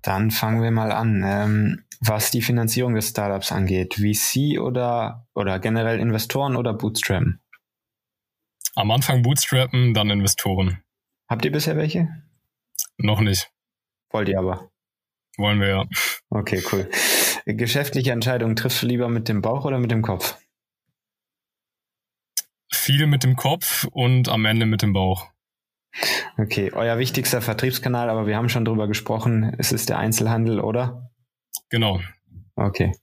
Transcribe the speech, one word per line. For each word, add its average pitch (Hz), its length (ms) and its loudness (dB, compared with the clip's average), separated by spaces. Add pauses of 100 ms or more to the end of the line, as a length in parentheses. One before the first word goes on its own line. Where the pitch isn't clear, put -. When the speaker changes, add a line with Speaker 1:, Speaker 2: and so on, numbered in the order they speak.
Speaker 1:
Dann 101 300 0
fangen 113 320 0
wir 117 80 2
mal 110 200 2
an. 107 320 2
Ähm, 104 600 2 (200)
was 107 280 2
die 120 100 0
Finanzierung 120 540 0
des 107 140 0
Startups 98 420 -2
angeht, 92 420 0
V 104 200 2
C 143 440 0
oder, 120 800 -2
oder 95 240 0
generell 113 400 0
Investoren 123 560 0
oder 120 180 -2
Bootstrappen? 107 680 -2 (1300)
Speaker 2:
Am 104 160 -2
Anfang 127 320 2
Bootstrappen, 127 720 2
dann 104 160 2
Investoren. 95 720 0 (480)
Speaker 1:
Habt 117 160 -2
ihr 143 60 0
bisher 151 260 -2
welche? 156 300 0 (920)
Speaker 2:
Noch 107 240 0
nicht. 98 300 0 (580)
Speaker 1:
Wollt 107 200 0
ihr 95 100 0
aber? 92 320 -4 (680)
Speaker 2:
Wollen 104 240 2
wir, 98 60 2
ja. 98 180 0 (460)
Speaker 1:
Okay, 101 400 -2
cool. 95 180 -2 (560)
Geschäftliche 123 680 -2
Entscheidungen 117 440 0
triffst - 260 -2
du 120 60 -2
lieber 120 200 0
mit 113 220 -2
dem 104 140 0
Bauch 131 220 -2
oder 135 120 0
mit 120 140 0
dem 113 100 2
Kopf? - 360 -4 (2250)
Speaker 2:
Viel 143 320 2
mit 143 180 4
dem 127 120 4
Kopf - 560 -2
und 123 360 2
am 110 180 0
Ende 110 200 2
mit 110 160 2
dem 104 120 2
Bauch. 95 340 0 (1080)
Speaker 1:
Okay, 101 360 -2
euer 117 240 0
wichtigster 127 440 0
Vertriebskanal, 120 680 -2
aber 110 160 0
wir 107 120 0
haben 120 120 0
schon 117 160 0
drüber 110 220 2
gesprochen, 110 720 0
es - 120 0
ist 113 180 -4
der - 100 0
Einzelhandel, 113 600 2
oder? 120 520 -2 (580)
Speaker 2:
Genau. 104 320 0 (540)
Speaker 1:
Okay. 92 360 -2 (100)